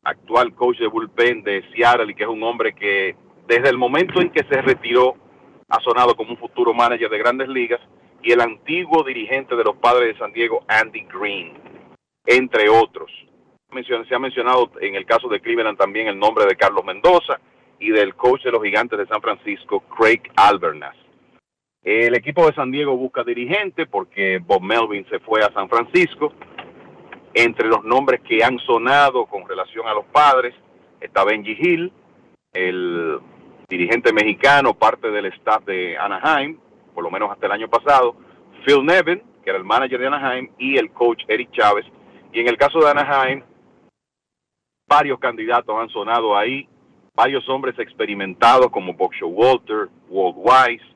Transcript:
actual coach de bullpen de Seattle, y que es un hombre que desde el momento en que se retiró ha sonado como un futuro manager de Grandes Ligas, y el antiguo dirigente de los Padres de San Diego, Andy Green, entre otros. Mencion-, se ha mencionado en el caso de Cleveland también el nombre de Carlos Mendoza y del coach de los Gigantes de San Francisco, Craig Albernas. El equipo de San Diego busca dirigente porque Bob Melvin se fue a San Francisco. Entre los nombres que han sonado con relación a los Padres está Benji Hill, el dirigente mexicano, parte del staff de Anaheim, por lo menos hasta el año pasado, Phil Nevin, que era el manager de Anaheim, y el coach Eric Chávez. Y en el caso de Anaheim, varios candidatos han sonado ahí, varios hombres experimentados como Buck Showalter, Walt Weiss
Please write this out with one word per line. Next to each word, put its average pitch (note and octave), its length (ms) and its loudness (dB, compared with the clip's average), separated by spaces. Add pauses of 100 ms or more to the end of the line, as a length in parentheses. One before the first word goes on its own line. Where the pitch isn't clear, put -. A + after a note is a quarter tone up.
actual A2+ 500 -2
coach B2 260 0
de A2+ 80 -2
bullpen A2+ 560 -2
de G2 280 -4
Seattle, A#2+ 400 2
y F#2+ 40 -16
que G#2 80 -6
es A2 60 -4
un A2 140 -6
hombre A2+ 300 -2
que G2 420 -2 (320)
desde A#2+ 220 2
el C3 80 0
momento D3+ 440 0
en F3 100 0
que C#3+ 120 0
se C3+ 180 -2
retiró B2+ 540 2 (540)
ha A2 120 0
sonado A#2+ 340 2
como A2+ 160 -8
un A#2 60 -10
futuro A#2+ 360 -2
manager A#2 360 0
de G#2+ 80 -4
Grandes B2 300 -2
Ligas, A#2+ 340 -4 (420)
y A#2 80 2
el A#2+ 100 6
antiguo D#3 640 -2
dirigente B2+ 520 -6
de A#2 80 0
los G#2 140 0
Padres A#2+ 360 2
de - 60 -14
San G#2 140 -8
Diego, A2+ 340 -4
Andy A2 440 -2
Green, F#2+ 420 -10 (720)
entre A#2+ 440 2
otros. A2 420 2 (600)
Mencion-, B2 360 -6
se B2+ 80 -2
ha B2 40 -2
mencionado B2 600 0
en G2 160 -6
el F#2+ 100 -8
caso A2+ 220 0
de G#2 120 -4
Cleveland A2+ 380 -2
también G2+ 300 -2
el G2 120 -6
nombre G#2 260 2
de F#2+ 100 2
Carlos F#2 300 0
Mendoza D3 540 2 (400)
y G#2+ 100 -6
del G#2 260 0
coach B2+ 280 0
de B2+ 80 -2
los A2 120 0
Gigantes G#2+ 360 -2
de F#2+ 80 -6
San G#2+ 140 -4
Francisco, G2+ 600 -6
Craig A2+ 400 2 (140)
Albernas. E2+ 600 2 (880)
El A2+ 320 0
equipo C#3+ 300 0
de D3+ 80 4
San C3 160 -4
Diego C#3 260 -2
busca B2+ 280 -6
dirigente D#3 640 -6
porque F#2+ 520 -4
Bob F2+ 220 0
Melvin G#2 480 -2
se G2 100 -6
fue G#2+ 220 -2
a G#2 100 2
San G2 160 -6
Francisco. D3 680 -2 (1000)
Entre A2+ 340 2
los A2 160 0
nombres B2+ 380 0
que A2+ 220 0
han B2 160 0
sonado B2+ 680 2
con F#2 220 -12
relación F#2+ 400 -8
a A2 60 -4
los G#2 120 -4
Padres C3 480 2 (460)
está - 240 -2
Benji G#2+ 360 -4
Hill, E3+ 320 0 (600)
el F2 680 -4 (480)
dirigente G2 460 0
mexicano, A2+ 640 2
parte A2 340 0
del G#2 180 -4
staff A2 380 -4
de F2+ 320 -6
Anaheim, C3+ 600 -4 (340)
por E2+ 100 -10
lo E2+ 80 -6
menos G2+ 200 -4
hasta G#2 140 -8
el F#2+ 60 0
año A2 160 -6
pasado, B2+ 480 2 (500)
Phil C#3 200 4
Nevin, F3 360 2 (220)
que F#2+ 60 -6
era F#2+ 80 -2
el F#2 60 -6
manager B2 360 0
de C3 80 -4
Anaheim, B2+ 500 -4
y C3+ 200 -2
el A2+ 140 -2
coach A#2+ 360 0
Eric A2 240 -4
Chávez. G#2 340 2 (480)
Y A2+ 60 -4
en A#2 80 0
el A#2+ 100 -2
caso D3 220 2
de D3+ 100 6
Anaheim, C#3 540 0 (1400)
varios D3 320 2
candidatos A#2 580 -4
han A2+ 120 -6
sonado A2 480 -2
ahí, C3 300 -4 (480)
varios C3 340 -2
hombres C3 300 -4
experimentados G#2+ 920 2
como F#2 220 -6
Buck F2+ 220 -4
Showalter, G#2+ 760 0 (200)
Walt F#2 280 -2
Weiss A#2+ 440 4 (140)